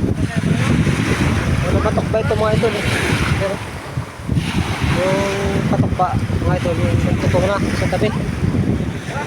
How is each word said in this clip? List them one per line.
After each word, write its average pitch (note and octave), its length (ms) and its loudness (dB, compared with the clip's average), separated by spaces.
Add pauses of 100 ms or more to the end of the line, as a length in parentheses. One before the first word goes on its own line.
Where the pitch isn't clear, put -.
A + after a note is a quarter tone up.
(1600)
Wala G3 260 2
matok G#3 240 0
ba G#3+ 80 2
ito, G#3+ 160 0
mga G#3+ 240 2
idol, A3+ 160 2
eh? G3+ 100 -2 (540)
Pero, G3 160 -2 (1500)
yung G3 300 2 (400)
patok - 240 2
ba, C#4 140 2 (340)
mga - 160 2
idol, - 180 0
yung - 280 2
nagtutong F3+ 420 2
na G3 100 0
sa G3 320 0
tabi. G3 200 2 (1160)